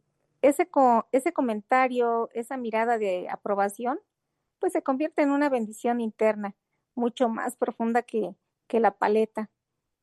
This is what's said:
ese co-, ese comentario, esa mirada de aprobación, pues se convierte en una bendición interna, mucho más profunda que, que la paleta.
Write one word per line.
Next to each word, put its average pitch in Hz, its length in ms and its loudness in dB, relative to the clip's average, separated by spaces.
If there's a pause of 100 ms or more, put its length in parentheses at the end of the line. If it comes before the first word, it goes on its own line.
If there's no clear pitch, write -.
(420)
ese 294 260 2
co-, 247 440 4
ese 269 200 0
comentario, 240 1000 0
esa 240 240 -8
mirada 226 420 -2
de 185 300 -4
aprobación, 214 720 -4 (580)
pues - 140 -2
se 320 100 -2
convierte 302 400 -2
en 285 80 2
una 285 180 2
bendición 240 520 -2
interna, 214 540 -2 (400)
mucho 240 340 0
más 226 280 -6
profunda 233 460 -2
que, 202 320 -6 (320)
que 226 140 0
la 202 120 4
paleta. 214 580 -2 (520)